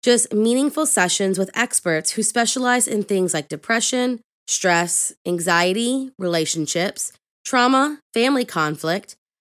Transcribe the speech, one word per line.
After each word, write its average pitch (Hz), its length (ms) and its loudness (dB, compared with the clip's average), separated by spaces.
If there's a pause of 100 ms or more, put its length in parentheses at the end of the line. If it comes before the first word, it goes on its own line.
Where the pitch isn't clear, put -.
Just 240 280 2
meaningful 262 540 2
sessions 190 500 0
with 190 180 -2
experts 175 580 -2
who 220 100 -4
specialize 247 640 0
in 214 160 -2
things 185 320 0
like 151 140 -4
depression, 233 720 -2 (260)
stress, 175 680 0 (140)
anxiety, 185 920 0
relationships, 170 960 -2 (320)
trauma, 269 540 2 (160)
family 247 300 2
conflict, 160 720 -4 (240)